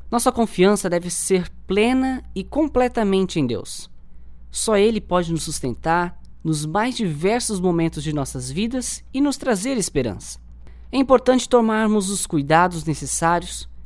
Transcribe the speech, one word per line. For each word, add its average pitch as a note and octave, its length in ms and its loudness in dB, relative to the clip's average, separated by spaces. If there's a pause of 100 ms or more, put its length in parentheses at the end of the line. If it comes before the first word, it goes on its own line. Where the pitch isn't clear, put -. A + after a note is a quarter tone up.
(120)
Nossa A#3+ 200 2
confiança G3+ 560 4
deve F3 220 -2
ser F3+ 400 0 (160)
plena B3+ 580 2 (120)
e G3 80 -4
completamente A3+ 960 0
em C3+ 80 2
Deus. - 420 -6 (640)
Só - 260 2
Ele G#3+ 240 4
pode F3+ 300 0
nos D#3+ 100 0
sustentar E3 720 -2 (280)
nos D#3 200 0
mais G#3 320 0
diversos G3 640 0
momentos E3+ 440 0
de D3+ 100 -4
nossas C3+ 380 -6
vidas A#3 600 -4
e C4 80 -2
nos C#4 160 2
trazer A#3+ 420 0
esperança. D#3+ 640 -2 (520)
É B3+ 60 -2
importante B3+ 520 4
tomarmos A3 640 4
os G3 160 -4
cuidados D#3+ 580 2
necessários, E3+ 840 -2 (180)